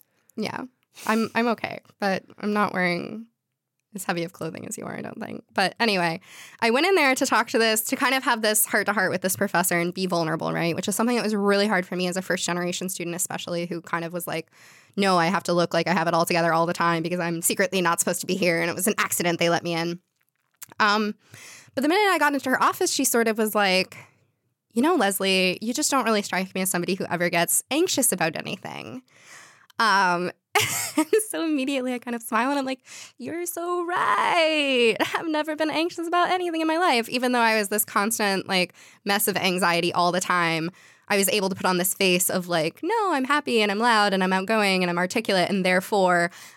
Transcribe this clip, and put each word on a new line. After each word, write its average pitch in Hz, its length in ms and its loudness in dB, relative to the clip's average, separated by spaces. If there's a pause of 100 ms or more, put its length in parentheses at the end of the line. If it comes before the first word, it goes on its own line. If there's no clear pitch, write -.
(360)
Yeah. - 260 -6 (440)
I'm, 220 280 0
I'm 233 140 0
okay, - 320 -6 (200)
but 196 240 -2 (160)
I'm 208 120 -4
not 208 220 0
wearing 180 520 -4 (680)
as 196 100 -12
heavy 170 200 -4
of 165 80 -12
clothing - 340 -10
as - 120 -12
you - 80 -12
are, - 100 -10
I - 60 -10
don't - 180 -12
think. - 320 -12
But 185 260 -2
anyway, 185 420 0 (400)
I 233 100 2
went 277 160 2
in 392 80 4
there 285 200 4
to 262 120 0
talk 233 240 2
to 262 80 0
this, 220 240 2
to - 140 -4
kind 254 180 0
of 262 100 0
have 247 160 0
this 214 240 2
heart-to-heart 202 460 0
with 185 100 -2
this 185 160 -2
professor 175 420 0
and 170 140 0
be 185 140 -4
vulnerable, 165 460 0
right? 165 220 0
Which - 140 -4
is 202 80 -2
something 240 200 0
that 220 60 0
was 214 120 -2
really 202 320 2
hard 185 200 0
for - 80 -10
me 180 140 -2
as 175 80 -4
a 185 60 -4
first-generation 175 680 -4
student, 170 260 -8
especially, 175 520 -6
who 170 160 -8
kind 170 240 -4
of 170 80 -10
was 175 120 -8
like, 160 240 -8 (460)
"No, 196 220 4
I 165 80 4
have 208 180 0
to - 80 0
look 175 220 2
like 170 140 2
I 165 40 2
have 170 160 2
it 170 60 0
all 170 100 4
together 165 300 2
all 165 100 4
the 170 80 -2
time 170 300 0
because 175 180 -4
I'm 170 220 -4
secretly 190 400 0
not 170 180 2
supposed 180 220 -2
to - 40 -10
be 180 80 -2
here, 175 280 0
and 170 80 -2
it - 40 -4
was 185 120 -2
an 214 100 0
accident 175 420 -2
they 170 120 2
let 170 120 0
me 170 120 -4
in." 170 260 -4 (800)
Um, 214 340 2 (600)
but 262 80 -2
the 285 60 2
minute 403 240 4
I 339 60 2
got 294 140 4
into 269 160 -2
her 262 140 2
office, 349 280 2
she - 140 0
sort 233 240 2
of 220 80 0
was 214 180 -2
like, 185 400 2 (800)
"You 226 80 0
know, 311 140 4
Leslie, 190 680 2
you 226 140 -4
just 302 160 0
don't 262 160 2
really 214 160 2
strike 190 320 -4
me 190 80 -2
as 190 80 -2
somebody 175 240 0
who 185 160 -6
ever 175 180 0
gets 170 420 0
anxious 294 400 2
about 180 260 -2
anything." - 640 -10 (760)
Um, 190 520 2 (240)
<laughs> - 60 4 (680)
so 320 120 -4
immediately 269 520 -2
I 247 40 -6
kind 240 160 -8
of 233 80 -6
smile 233 280 0
and 285 80 0
I'm 269 80 -2
like, 262 140 -6 (360)
"You're 311 300 -8
so 349 400 -4
right. 311 1080 2 (220)
I've 339 100 -4
never 302 300 -2
been 311 140 0
anxious 330 360 -2
about 349 240 2
anything 349 300 -2
in 320 60 0
my 320 100 0
life," 285 320 2
even 247 240 0
though 247 80 2
I 226 180 4
was 202 120 -2
this 208 160 -2
constant, 202 600 0
like, 180 280 0 (320)
mess 202 220 2
of 190 100 0
anxiety 175 560 2
all 175 180 2
the 180 80 0
time. 170 500 0 (380)
I 208 80 2
was 196 140 2
able 196 180 0
to 190 60 -2
put - 120 -12
on 185 120 2
this 180 160 -2
face 180 340 2
of, 180 200 -2
like, 165 340 -2
"No, 403 320 0
I'm 269 100 0
happy 254 380 0
and 202 100 2
I'm 202 60 -2
loud 214 340 4
and 190 100 2
I'm 185 120 2
outgoing 190 480 2
and 175 80 0
I'm 175 80 -2
articulate, 185 500 0
and 190 160 0
therefore 185 640 2 (260)